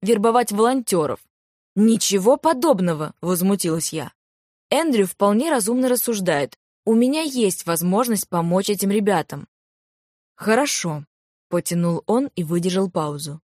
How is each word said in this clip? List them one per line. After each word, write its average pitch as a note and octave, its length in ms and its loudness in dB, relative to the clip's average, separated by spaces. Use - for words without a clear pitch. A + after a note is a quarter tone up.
вербовать A3+ 500 2
волонтеров». G#3 680 0
«Ничего G#3+ 640 4
подобного», F#3+ 840 0
возмутилась F3 720 -2
я. D3+ 180 -8
«Эндрю B3+ 340 2
вполне G#3 460 0
разумно B3 380 0
рассуждает. F#3+ 680 -2
У A3+ 100 2
меня C4 260 2
есть B3+ 460 -2
возможность F#3 600 -2
помочь F3 440 0
этим G3 180 -2
ребятам». G3 580 -2
«Хорошо», G#3 720 -2
протянул E3+ 580 -2
он B3+ 280 0
и F3+ 80 -4
выдержал F3 460 -2
паузу. D3+ 520 -6